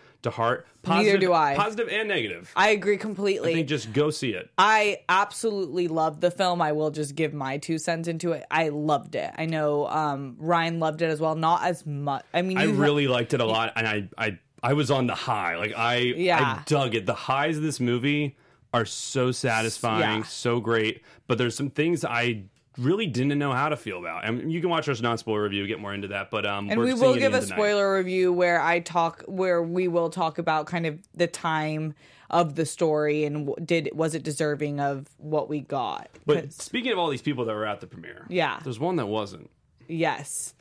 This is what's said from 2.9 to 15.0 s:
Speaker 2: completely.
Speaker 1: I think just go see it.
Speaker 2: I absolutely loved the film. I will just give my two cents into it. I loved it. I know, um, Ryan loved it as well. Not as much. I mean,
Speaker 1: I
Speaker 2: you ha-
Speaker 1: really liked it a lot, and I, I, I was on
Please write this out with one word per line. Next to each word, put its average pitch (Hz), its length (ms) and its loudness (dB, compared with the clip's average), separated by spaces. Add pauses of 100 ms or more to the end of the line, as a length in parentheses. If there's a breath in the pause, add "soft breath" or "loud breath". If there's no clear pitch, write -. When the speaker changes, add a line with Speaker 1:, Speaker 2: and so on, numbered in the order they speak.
Speaker 2:
completely. 196 540 -2
Speaker 1:
I - 20 2
think 160 160 0
just 113 240 -4
go 147 160 4
see 139 220 -2
it. 87 260 -6
Speaker 2:
I 208 400 4 (100)
absolutely 190 800 0
loved 160 320 0
the 175 100 4
film. 180 320 0
I 151 120 2
will 151 180 0
just 143 240 -6
give 156 180 -2
my 139 240 -6
two 160 200 -4
cents 165 320 -4
into 165 240 -2
it. 151 180 -6
I 160 160 2
loved 151 480 0
it. 95 220 -4
I 160 80 -4
know, 151 420 0
um, 139 500 -2
Ryan 165 440 0
loved 156 200 0
it 170 40 2
as 156 160 0
well. 160 140 0
Not 160 280 2
as 170 220 -2
much. 143 480 -4
I 170 80 2
mean, 185 160 -2
Speaker 1:
I 151 80 4
Speaker 2:
you 147 100 4
ha- 139 60 4
Speaker 1:
really 147 260 4
liked 120 260 2
it 135 60 2
a 120 60 2
lot, 113 320 2
and 113 100 0
I, 107 300 -2
I, 107 220 -2 (220)
I 123 120 2
was 147 180 2
on 127 160 4